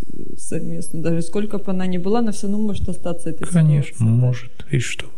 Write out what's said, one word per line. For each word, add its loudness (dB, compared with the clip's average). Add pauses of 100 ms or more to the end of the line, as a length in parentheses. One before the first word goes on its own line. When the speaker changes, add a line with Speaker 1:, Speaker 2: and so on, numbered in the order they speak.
(120)
Speaker 1:
э, 0
совместную, 0
даже 2
сколько 0
бы 0
она 2
ни 2
была, 0
она 0
все 0
равно 0
может 0
остаться, 0
эта -2
Speaker 2:
Конечно, 2
Speaker 1:
ситуация, 0
да? 2
Speaker 2:
может. -4
И -2
что? -4 (120)